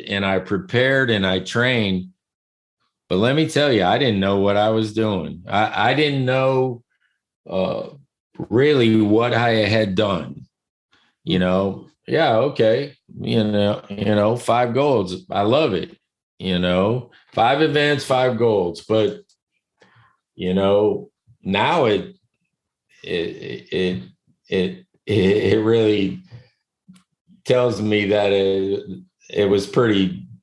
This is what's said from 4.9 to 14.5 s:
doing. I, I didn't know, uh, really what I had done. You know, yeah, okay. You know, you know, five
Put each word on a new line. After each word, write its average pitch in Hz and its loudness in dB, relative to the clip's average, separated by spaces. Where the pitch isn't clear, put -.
doing. 90 -4
I, 104 0
I - 0
didn't 139 0
know, 131 0
uh, 95 -4
really 120 4
what 113 2
I 117 2
had 107 0
done. 90 -4
You 92 -2
know, 92 -2
yeah, 131 2
okay. 127 0
You 113 -2
know, 104 0
you 104 -2
know, 107 2
five 120 0